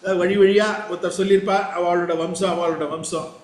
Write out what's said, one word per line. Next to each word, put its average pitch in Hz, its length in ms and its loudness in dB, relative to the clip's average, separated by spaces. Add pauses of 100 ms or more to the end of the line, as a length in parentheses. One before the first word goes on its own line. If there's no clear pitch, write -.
அதாவது 190 140 -2
வழி 185 200 2
வழியா 202 280 6 (260)
ஒருத்தர் 175 280 -4
சொல்லியிருப்பா, 196 420 2 (180)
அவளோட 175 380 0
வம்சம், 170 420 -2
அவளோட 160 300 -2
வம்சம். 160 400 -8 (160)